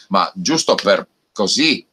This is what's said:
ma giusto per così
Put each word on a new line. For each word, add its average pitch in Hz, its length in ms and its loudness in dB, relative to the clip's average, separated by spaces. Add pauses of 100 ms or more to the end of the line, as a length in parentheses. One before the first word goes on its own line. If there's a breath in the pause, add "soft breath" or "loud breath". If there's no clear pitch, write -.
ma 95 260 0
giusto 127 400 0
per - 340 0 (240)
così 135 600 -2